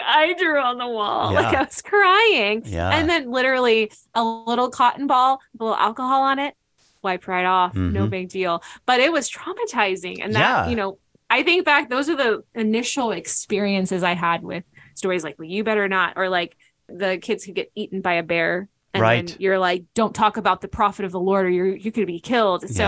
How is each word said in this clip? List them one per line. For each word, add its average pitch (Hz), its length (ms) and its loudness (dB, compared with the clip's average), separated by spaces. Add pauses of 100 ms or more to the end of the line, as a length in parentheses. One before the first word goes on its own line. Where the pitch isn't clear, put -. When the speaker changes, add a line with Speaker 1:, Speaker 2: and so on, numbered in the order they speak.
Speaker 1:
"I 311 300 4
drew 330 260 0
on 247 180 0
the 247 80 -6
wall." 220 460 -2
Speaker 2:
Yeah. - 80 2
Speaker 1:
Like, 113 160 2
I 269 80 2
was - 180 -10
crying. 370 840 2
Speaker 2:
Yeah. 87 240 -2
Speaker 1:
And 311 180 2
then 302 220 -2
literally 247 600 2 (240)
a 233 80 0
little 226 480 -2
cotton 254 360 0
ball 269 340 4 (140)
with 226 80 -12
a - 20 -4
little 226 140 -2
alcohol 254 440 0
on 269 160 2
it, 285 160 -4 (480)
wiped 185 240 -4
right 180 200 0
off. 185 280 2
No 107 280 0
Speaker 2:
Mm-hmm. 208 80 0
Speaker 1:
big 185 180 -6
deal. 175 340 -2 (220)
But 247 160 4
it 285 120 4
was 285 180 0
traumatizing. 190 920 -4
And 214 120 -4
that, 220 60 4 (260)
Speaker 2:
Yeah. - 20 -4
Speaker 1:
you 240 80 -2
know, 196 220 -4 (320)
I 254 120 2
think 349 220 2
back, 294 240 2
those 262 200 -2
are 330 80 0
the 240 280 0 (100)
initial 233 560 -2
experiences 190 920 -2
I 175 120 2
had 170 280 -2
with 175 220 -10 (300)
stories 180 300 -2
like, 151 140 -12
"Well, 160 100 -12
you 202 160 -4
better 208 240 0
not," 185 280 0
or, 185 120 0
like, 175 280 -2 (320)
the 185 300 -2
kids - 280 -6
could 185 80 -12
get - 200 -6
eaten 190 280 -8
by 185 120 0
a 170 80 0
bear. 170 460 -2 (260)
And 202 80 2
Speaker 2:
Right. 120 240 2
Speaker 1:
then 170 140 -12
you're 190 180 2
like, 180 240 0 (120)
"Don't 220 200 0
talk 214 240 2
about 202 220 0
the 202 80 -12
prophet 202 360 -2
of 185 80 -6
the 185 80 -4
Lord 190 260 2
or 180 40 2
you're, 185 260 2
you 214 160 -6
could 208 140 0
be 170 140 -6
killed." 208 500 0
So 110 180 0